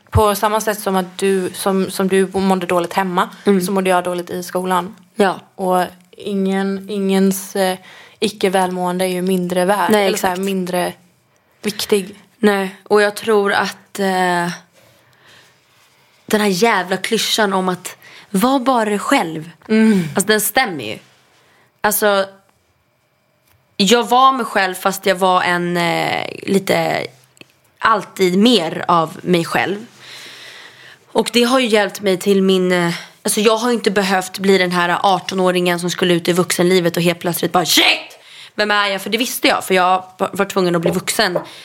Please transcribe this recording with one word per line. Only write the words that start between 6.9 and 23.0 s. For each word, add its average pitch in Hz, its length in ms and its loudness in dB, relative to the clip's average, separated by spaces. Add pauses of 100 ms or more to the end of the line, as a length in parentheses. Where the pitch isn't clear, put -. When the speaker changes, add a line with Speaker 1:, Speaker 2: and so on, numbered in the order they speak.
Speaker 1:
eh, 190 220 0 (420)
icke 202 300 -2
välmående 185 560 0
är 185 40 -2
ju 180 120 -2
mindre 180 440 0
värd. 190 260 2
Speaker 2:
Nej, 208 140 4
Speaker 1:
Eller 202 120 0
så 196 100 -2
här, 180 60 0
Speaker 2:
exakt. 190 120 -4
Speaker 1:
mindre 180 480 -2 (680)
viktig. 202 540 -2 (220)
Speaker 2:
Nej, 196 460 2
och 208 180 4
jag 208 140 0
tror 202 380 0
att, - 460 -4
eh, 180 500 0 (1800)
den 214 160 0
här 208 60 2
jävla 190 500 0
klyschan 202 560 -2
om 185 160 0
att 175 260 -8 (340)
var 247 300 2
bara 240 260 2
dig 208 140 -2
själv. 170 520 -2 (180)
Speaker 1:
Mm. 220 340 4 (120)
Speaker 2:
Alltså, 196 120 0
den 214 140 2
stämmer 208 420 -2
ju. 104 140 -10 (840)
Alltså, 208 440 0 (1500)